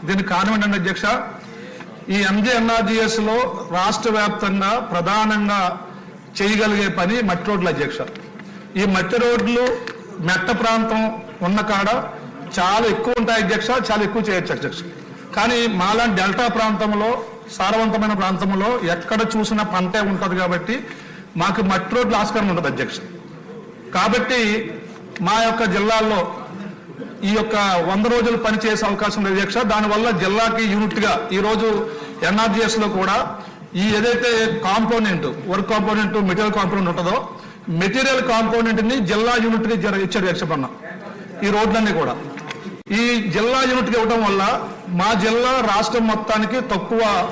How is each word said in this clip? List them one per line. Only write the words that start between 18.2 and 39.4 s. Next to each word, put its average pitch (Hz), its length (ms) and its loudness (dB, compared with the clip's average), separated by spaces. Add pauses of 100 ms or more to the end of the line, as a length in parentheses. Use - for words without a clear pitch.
ఎక్కడ 170 380 -2 (180)
చూసినా 214 260 0
పంటే 185 380 0
ఉంటది 190 360 -2
కాబట్టి 185 480 -2 (520)
మాకు 196 260 0
మట్టి 196 320 0
రోడ్లు 226 220 2
ఆస్కారం 202 320 0
ఉండదు 170 180 0
అధ్యక్ష. 127 320 -4 (960)
కాబట్టి 220 760 2 (500)
మా 190 220 2
యొక్క 226 200 2
జిల్లాల్లో 208 720 2 (920)
ఈ 202 100 2
యొక్క 214 220 2 (340)
వంద 208 160 2
రోజులు 233 300 2
పనిచేసే 220 500 0
అవకాశం 202 380 0
ఉంది 190 60 2
అధ్యక్ష. 196 280 0
దానివల్ల 214 520 2
జిల్లాకి 220 540 2
యూనిట్గా 208 680 0
ఈరోజు 214 580 2 (360)
ఎన్ఆర్జీఎస్లో 214 600 2
కూడా 190 500 0 (360)
ఈ 196 140 2
ఏదైతే 226 760 2
కాంపోనెంట్, 208 600 2
వర్క్ 190 420 -4
కాంపోనెంట్, 214 460 0
మెటీరియల్ 202 380 2
కాంపోనెంట్ 196 360 0
ఉంటుందో 180 460 -2 (340)
మెటీరియల్ 254 600 2
కాంపోనెంట్ని 226 800 2
జిల్లా 226 380 2